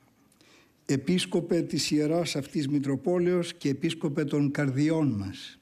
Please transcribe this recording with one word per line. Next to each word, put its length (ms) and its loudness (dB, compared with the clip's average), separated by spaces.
Επίσκοπε 760 0
της 300 -2
Ιεράς 460 0
αυτής 320 -2
Μητροπόλεως 880 0
και 140 -4
Επίσκοπε 560 -2
των 260 2
καρδιών 580 2
μας. 540 -4